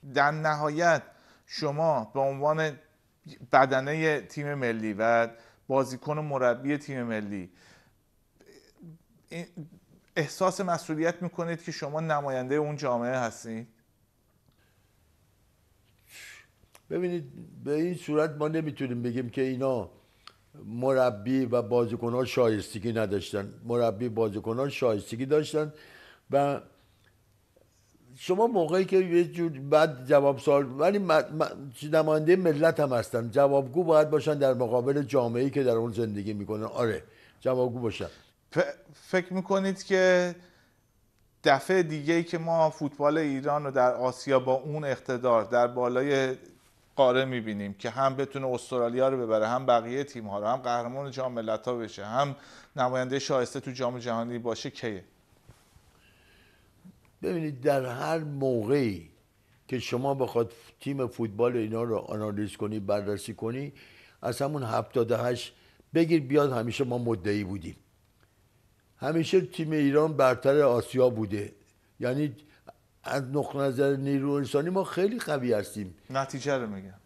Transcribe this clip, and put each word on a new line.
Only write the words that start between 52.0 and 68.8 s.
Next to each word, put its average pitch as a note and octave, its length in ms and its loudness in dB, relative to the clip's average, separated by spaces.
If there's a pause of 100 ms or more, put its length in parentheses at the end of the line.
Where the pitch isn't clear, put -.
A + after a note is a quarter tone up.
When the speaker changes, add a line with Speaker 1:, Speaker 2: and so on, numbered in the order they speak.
Speaker 1:
هم C3 300 -2 (400)
نمایندهٔ B2+ 440 0
شایسته C3 400 -2
تو C3 120 -10
جام B2 280 -4
جهانی A#2 380 -4
باشه، A#2 320 -6
کیه؟ G#2 340 -8 (2250)
Speaker 2:
ببینید، D#3 380 -4
در C#3 240 2
هر C#3+ 320 -4
موقعی C3 920 0 (580)
که B2+ 120 -4
شما C3 340 -2
بخواد A#2+ 400 0 (260)
تیم C3+ 280 -4
فوتبال A#2 500 0
اینا A2+ 260 -2
رو A2+ 140 -2
آنالیز G#2+ 600 -6
کنی، G#2+ 220 -4
بررسی G2+ 540 -4
کنی، C3 400 -8 (480)
از B2 200 -4
همون C#3+ 220 -4
هفتاد A2+ 480 0
و A#2 60 2
هشت A#2+ 380 -4 (380)
بگیر E3 280 4
بیاد، C#3+ 300 2
همیشه A#2 320 -2
ما B2 140 -2
مدعی G#2 460 -2
بودیم. F#2 320 -8 (1200)